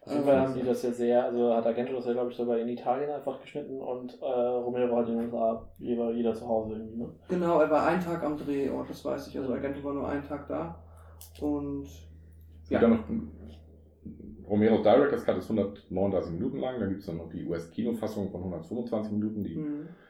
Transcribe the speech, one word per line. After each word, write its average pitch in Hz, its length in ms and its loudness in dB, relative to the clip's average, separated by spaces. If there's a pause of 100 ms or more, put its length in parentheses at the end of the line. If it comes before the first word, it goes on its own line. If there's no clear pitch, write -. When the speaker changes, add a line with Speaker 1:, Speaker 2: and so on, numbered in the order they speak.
Speaker 1:
Auf - 60 -12
jeden 143 140 0
Fall 139 100 8
Speaker 2:
Ähm, 131 60 6
Speaker 1:
haben 135 140 2
die 123 80 -2
das 123 200 2
ja 123 80 0
sehr, 120 320 4
also 120 320 4
hat 117 100 2
Argento 123 280 0
das 120 120 -4
ja, 123 80 2
glaub 123 160 0
ich, - 60 -8
sogar 120 220 0
in 117 100 0
Italien 127 420 0
einfach 135 320 -6
geschnitten - 380 -10
und, 123 420 -8
äh, 156 40 -6
Romero 123 720 2
hat 117 100 2
in 117 100 0
den 117 160 -2
U 117 40 -4
S 113 40 -2
A 113 280 0 (100)
jeder, 117 320 0
jeder 117 240 2
zu 123 120 -10
Hause 110 260 0
irgendwie, 110 240 -8
ne? - 120 -6 (200)
Speaker 2:
Genau, 170 320 4
er 156 100 4
war 147 160 4
einen 175 140 4
Tag 170 220 -4
am 151 140 -2
Drehort, 135 520 -2
das - 160 -12
weiß 135 220 -4
ich, - 120 -10
also 127 140 -2
Argento 139 300 -4
war 139 100 -4
nur 139 140 -4
einen 143 200 -2
Tag 147 220 -8
da 165 340 -6 (580)
und, 143 420 -2
Speaker 3:
Es - 880 -20
gibt - 20 -20
Speaker 2:
ja. 127 100 4
Speaker 3:
dann 117 100 10
noch - 1600 -6
Romero's 104 340 6
Director's 120 400 6
Cut - 140 2
ist 92 120 -6
hundertneununddreißig 92 840 0
Minuten 131 260 -2
lang, 127 200 -4
dann 98 100 0
gibt's - 160 -4
dann 82 120 -6
noch 82 120 -10
die 80 160 -8
U-S-Kinofassung 104 840 -4
von 92 140 -8
hundertfünfundzwanzig 104 720 -4
Minuten, 107 300 -2
die 82 120 -6
Speaker 2:
Mhm. 147 320 -6 (220)